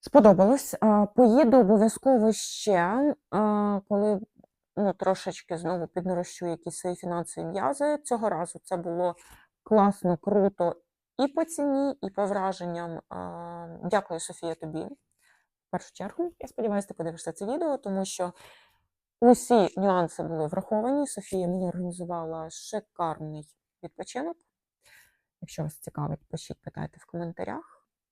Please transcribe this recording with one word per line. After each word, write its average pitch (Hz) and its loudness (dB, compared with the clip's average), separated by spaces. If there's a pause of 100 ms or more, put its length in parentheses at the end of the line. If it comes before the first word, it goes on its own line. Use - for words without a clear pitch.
Сподобалось. 208 6
А, 208 6
поїду 247 6
обов'язково 220 4
ще, 208 0 (160)
а, 208 0
коли, 208 0 (560)
ну, 196 0
трошечки 185 -4
знову 170 -4
піднарощу 180 -6
якісь 170 -8
свої 180 -6
фінансові 170 -8
м'язи. 233 -2
Цього 226 -2
разу 175 -6
це 190 -6
було 175 -2 (460)
класно, 196 4
круто 196 0 (420)
і 277 2
по 320 -2
ціні, 277 -2 (100)
і 196 -6
по 202 -2
враженням. 175 -4
А, 170 -12 (180)
дякую, 180 -2
Софія, 165 -8
тобі. 160 -10
В - -20
першу - -10
чергу, 339 -8
я - -14
сподіваюся, 202 -2
ти - -14
подивишся 165 -8
це 196 -10
відео, 294 -2
тому 196 -4
що 180 -6 (920)
усі 233 6
нюанси 180 0
були 160 -4
враховані. 220 -2
Софія 185 -6
мені 185 -2
організувала 170 -8
шикарний 156 -8 (340)
відпочинок. 302 -10 (1040)
Якщо - -12
вас 151 -10
цікавить, - -10
пишіть, - -14
питайте - -14
в - -20
коментарях. 180 -12 (260)